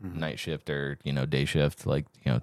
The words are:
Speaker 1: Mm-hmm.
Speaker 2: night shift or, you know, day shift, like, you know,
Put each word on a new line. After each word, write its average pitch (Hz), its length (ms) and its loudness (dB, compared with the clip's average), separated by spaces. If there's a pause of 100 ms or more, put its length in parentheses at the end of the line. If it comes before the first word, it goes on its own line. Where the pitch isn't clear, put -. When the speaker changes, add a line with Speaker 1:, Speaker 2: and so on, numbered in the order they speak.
Speaker 1:
Mm-hmm. 87 160 -8
Speaker 2:
night 78 200 -4
shift 80 320 -6
or, 71 320 -2
you 71 100 -2
know, 67 140 0
day 69 180 2
shift, 73 400 2
like, 73 220 2 (180)
you 65 60 4
know, 60 120 2